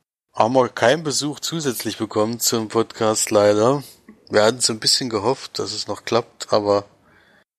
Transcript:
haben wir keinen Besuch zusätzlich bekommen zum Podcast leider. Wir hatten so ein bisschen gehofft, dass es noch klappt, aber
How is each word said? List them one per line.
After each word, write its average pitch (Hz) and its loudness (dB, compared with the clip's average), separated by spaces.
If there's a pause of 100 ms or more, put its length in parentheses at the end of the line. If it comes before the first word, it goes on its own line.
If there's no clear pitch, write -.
(340)
haben 113 2
wir 127 4
keinen 139 2
Besuch 147 -4
zusätzlich 135 -6
bekommen 113 -2
zum 113 -2
Podcast 110 -2
leider. 107 4 (460)
Wir 104 4
hatten 120 2
so 123 0
ein 107 -8
bisschen - 0
gehofft, 110 -4
dass 107 -6
es 104 -10
noch 104 -10
klappt, - -4
aber 101 2 (720)